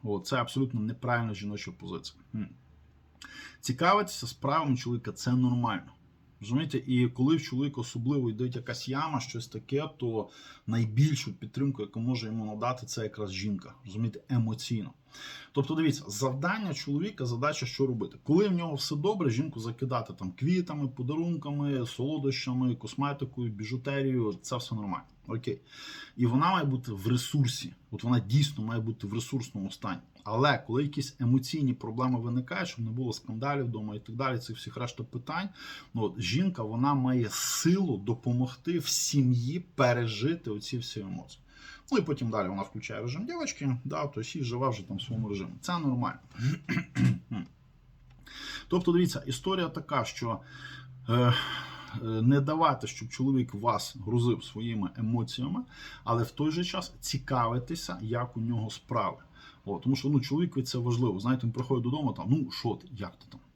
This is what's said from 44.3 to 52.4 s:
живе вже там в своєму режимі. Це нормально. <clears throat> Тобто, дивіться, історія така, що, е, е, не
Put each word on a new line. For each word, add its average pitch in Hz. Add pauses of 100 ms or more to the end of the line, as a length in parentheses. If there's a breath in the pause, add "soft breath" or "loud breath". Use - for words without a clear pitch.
живе 123
вже 98
там 95
в -
своєму 110
режимі. 95 (100)
Це 175
нормально. 131
<clears throat> 123 (1200 loud breath)
Тобто, 175
дивіться, 175
історія 180
така, 143
що, - (680 loud breath)
е, 117
е, 123 (680 loud breath)
не 117